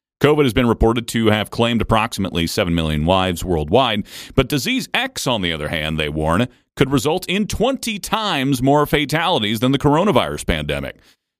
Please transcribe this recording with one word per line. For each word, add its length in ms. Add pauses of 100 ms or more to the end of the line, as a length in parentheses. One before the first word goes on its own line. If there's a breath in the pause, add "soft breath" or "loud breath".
(200)
covid 240
has 100
been 140
reported 400
to 180
have 240
claimed 320
approximately 640
seven 280
million 300
lives 400
worldwide, 640 (280 loud breath)
but 140
Disease 460
X, 320
on 160
the 100
other 160
hand, 300
they 100
warn, 380 (300 soft breath)
could 140
result 360
in 200
twenty 520
times 640
more 240
fatalities 720
than 120
the 60
coronavirus 680
pandemic. 500 (440 soft breath)